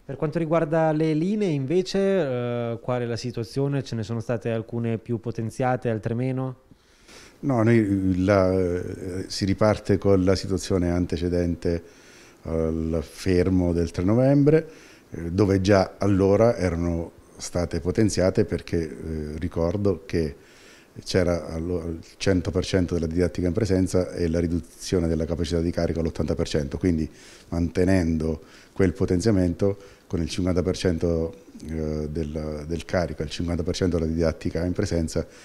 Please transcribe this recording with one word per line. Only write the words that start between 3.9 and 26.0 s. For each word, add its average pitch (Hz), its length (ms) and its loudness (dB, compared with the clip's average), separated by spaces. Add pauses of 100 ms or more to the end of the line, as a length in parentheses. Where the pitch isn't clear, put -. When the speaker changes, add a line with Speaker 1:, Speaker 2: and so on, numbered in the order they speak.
Speaker 1:
ne 113 80 -2
sono 117 180 -4
state 117 300 -4
alcune 113 480 -2
più 117 220 -6
potenziate, 120 720 -2
altre 113 260 -2
meno? 131 460 -4 (800)
Speaker 2:
No, 127 200 2
noi, 98 640 4
la, 95 280 6
eh, 92 760 -2
si - 180 -4
riparte 98 540 4
con 98 240 4
la 95 120 4
situazione 92 540 0
antecedente 87 920 0 (580)
al 80 640 -2
fermo 90 680 2
del 85 180 0
tre 92 120 -4
novembre, 139 640 4 (440)
eh, 85 200 -8
dove 98 300 4
già 95 380 4
allora 101 580 4
erano 85 540 -2 (260)
state 87 420 -4
potenziate, 95 640 2
perché, 82 460 -4
eh, 78 480 -8
ricordo 87 680 -2
che 80 300 -2 (680)
c'era 87 440 0
allo-, 82 380 -4
il 82 180 -8 (140)
cento 90 320 0
per 87 160 -2
cento 87 300 0
della 82 100 0
didattica 87 400 0
in 87 80 0
presenza 92 580 0
e 85 180 -2
la 82 100 0
riduzione 85 680 -2
della 80 180 0
capacità 82 360 -2
di 85 80 0
carico 82 300 -2
all'ottanta 80 340 -2